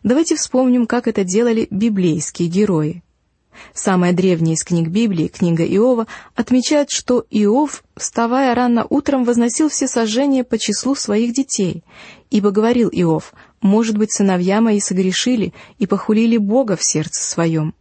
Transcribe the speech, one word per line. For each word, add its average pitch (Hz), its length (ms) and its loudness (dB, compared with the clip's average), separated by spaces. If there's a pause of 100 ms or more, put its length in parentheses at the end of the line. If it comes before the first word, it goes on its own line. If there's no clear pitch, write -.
Давайте 302 340 -2
вспомним, 247 500 0
как 240 220 -4
это 208 160 -2
делали 226 460 0
библейские 180 800 -2
герои. 170 540 -2 (720)
Самая 180 400 0
древняя 170 440 2
из - 60 -6
книг 165 260 -2
Библии, 180 400 -2
книга 165 360 0
Иова, 226 420 2 (280)
отмечает, 262 560 0
что - 400 0
Иов, 220 520 2 (140)
вставая 240 580 0
рано 240 360 2
утром, 269 340 0
возносил 240 460 2
все - 180 -4
сожжения 247 560 0
по 226 140 -4
числу 247 360 -2
своих 226 380 -2
детей. 196 500 -4 (460)
Ибо 208 220 2
говорил 220 420 2
Иов: 160 400 0 (300)
"Может 214 340 2
быть, 214 160 0
сыновья 190 480 2
мои 220 180 2
согрешили 190 760 -2 (240)
и 208 80 -2
похулили 220 500 2
Бога 208 400 0
в - 80 -6
сердце - 400 -4
своем". 160 560 -2